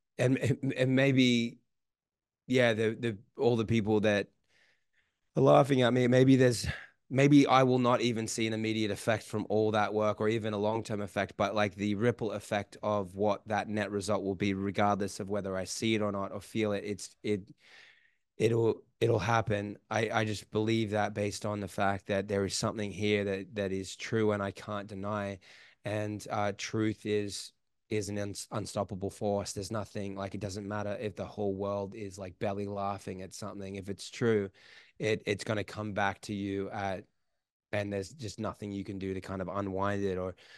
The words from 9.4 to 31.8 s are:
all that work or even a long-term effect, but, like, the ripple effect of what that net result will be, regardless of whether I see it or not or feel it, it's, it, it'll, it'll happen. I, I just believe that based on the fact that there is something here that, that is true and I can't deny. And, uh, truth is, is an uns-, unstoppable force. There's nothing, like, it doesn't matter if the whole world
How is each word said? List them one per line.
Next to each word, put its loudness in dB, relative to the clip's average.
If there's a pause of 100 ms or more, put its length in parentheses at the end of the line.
all 2
that 2
work 2
or 2
even -2
a -2
long-term -2
effect, -4
but, 2
like, 2
the 0
ripple 0
effect -4
of -2
what 0
that -2
net -2
result -2
will -2
be, 0
regardless 0
of -8
whether -4
I -4
see -2
it 2
or 0
not -6
or -10
feel -2
it, -4
it's, -8
it, -2 (960)
it'll, 2 (180)
it'll 4
happen. 0 (120)
I, 0
I 2
just -6
believe 0
that -2
based -4
on -4
the -6
fact -2
that -2
there 0
is -4
something -4
here 0
that, -6
that -2
is -6
true 0
and 0
I -4
can't -10
deny. -6 (460)
And, -4
uh, -2
truth -2
is, -4 (360)
is -4
an -4
uns-, -8
unstoppable -4
force. -2
There's -8
nothing, -8
like, -8
it -6
doesn't -8
matter -4
if -6
the -8
whole -4
world -4